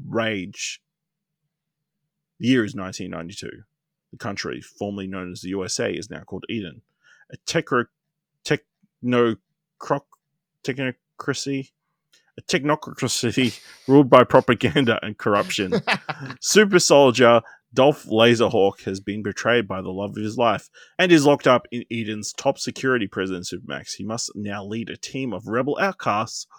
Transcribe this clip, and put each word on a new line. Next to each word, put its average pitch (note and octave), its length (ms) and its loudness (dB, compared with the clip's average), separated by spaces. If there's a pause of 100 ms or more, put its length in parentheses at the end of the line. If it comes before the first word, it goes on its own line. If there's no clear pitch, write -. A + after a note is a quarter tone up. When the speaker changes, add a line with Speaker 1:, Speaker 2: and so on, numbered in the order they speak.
Speaker 1:
Rage. G#2 720 -4 (1600)
The A#2 80 -2
year B2+ 160 4
is G#2+ 100 -6
nineteen F#2+ 380 -10
ninety-two. E2+ 520 -12 (480)
The A2+ 60 -20
country, F#2 440 -8
formerly G2+ 460 -10
known F#2 260 -10
as - 80 -14
the F2+ 80 -12
U F#2+ 160 -6
S - 120 -6
A, A#2 140 -2
is E2 180 -8
now - 120 -16
called - 260 -14
Eden. G2 340 -10 (520)
A - 120 -20
techro-, C3+ 420 -2 (580)
technocroc-, A#2+ 920 0 (1300)
technocracy? C3+ 1080 -6 (640)
A - 60 -18
technocracy C3 1160 -2 (140)
<laughs> - 140 -12
ruled C3+ 220 8
by B2+ 140 10
propaganda B2+ 800 2
and A2 120 -8
corruption. G#2 560 -2 (360)
Speaker 2:
<laughs> C#3 300 -12
Speaker 1:
Super G3+ 400 4
soldier B2 640 4 (320)
Dolph C3 320 2
Laserhawk A2 800 4
has F#2+ 160 -6
been G#2 200 -8
betrayed G#2+ 460 -2
by F#2+ 140 -8
the F#2 100 -10
love G2 200 -8
of G#2+ 120 -10
his G#2+ 140 -8
life A#2 320 0 (280)
and F3+ 140 4
is D3+ 140 8
locked D3 200 4
up B2 260 4
in A#2+ 200 -8
Eden's G#2+ 400 -6
top - 260 -2
security B2+ 480 -2
prison, F#2+ 360 -6
Supermax. - 540 -12
He G2+ 100 -12
must A2+ 280 -8
now G2+ 300 -10
lead G#2+ 260 -8
a - 80 -12
team C3 360 -8
of F#2+ 120 -10
rebel B2 340 -2
outcasts A2+ 680 -4 (120)